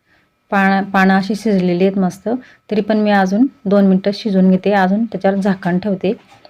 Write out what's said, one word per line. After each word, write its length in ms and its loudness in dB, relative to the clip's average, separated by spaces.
पानं, 400 0
पानं 240 2
अशी 200 0
शिजलेली 500 0
आहेत 140 0
मस्त. 300 -4
तरी 100 -2
पण 180 -2
मी 120 0
अजून 360 2
दोन 200 2
मिनटं 280 2
शिजवून 360 0
घेते, 220 0
अजून 320 0
त्याच्यावर 340 -2
झाकण 400 -2
ठेवते 340 -4